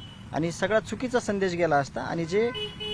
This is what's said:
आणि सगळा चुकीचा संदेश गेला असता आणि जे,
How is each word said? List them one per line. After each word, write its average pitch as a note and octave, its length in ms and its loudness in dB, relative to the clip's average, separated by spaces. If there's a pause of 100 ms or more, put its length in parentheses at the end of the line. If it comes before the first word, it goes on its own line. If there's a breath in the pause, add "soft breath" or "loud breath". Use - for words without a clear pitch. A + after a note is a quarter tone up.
(340)
आणि D#3+ 180 0
सगळा G3 280 2
चुकीचा B3 400 0
संदेश G3 340 0
गेला E3 220 4
असता C#3 260 0
आणि E3 240 -2
जे, G#3+ 260 2 (420)